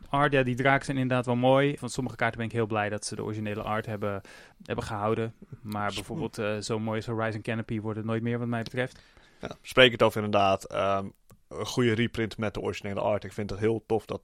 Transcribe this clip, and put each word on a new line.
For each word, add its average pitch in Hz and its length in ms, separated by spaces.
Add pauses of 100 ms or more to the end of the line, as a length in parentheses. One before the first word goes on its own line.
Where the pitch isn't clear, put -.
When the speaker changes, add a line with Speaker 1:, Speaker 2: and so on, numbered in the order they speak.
Speaker 1:
art. 139 240
Ja, 135 100
die 123 120
draken 135 300
zijn 139 120
inderdaad 127 300
wel 123 100
mooi. 135 420
Van 123 120
sommige 123 260
kaarten 113 220
ben 113 80
ik 107 60
heel 117 140
blij 104 220
dat 104 160
ze - 120
de 104 80
originele 107 380
art 107 240
hebben, 104 340 (440)
hebben 117 200
gehouden. 113 500 (280)
Maar 104 280
Speaker 2:
Sp- 98 60
Speaker 1:
bijvoorbeeld, 113 420
eh, 107 200
zo 110 200
mooi 110 180
als 110 100
Horizon 110 360
Canopy 113 380
wordt 107 180
het 110 80
nooit 113 160
meer, 120 160
wat 120 100
mij 117 140
betreft. 127 380 (400)
Speaker 2:
Ja, - 220
spreek 127 300
het - 100
over 110 220
inderdaad, 101 400
ehm, 98 420 (420)
een 92 180
goede 120 280
reprint 113 440
met 107 160
de - 60
originele 101 400
art. 107 240
Ik 98 80
vind 104 180
het 98 80
heel 110 280
tof 110 200
dat 101 180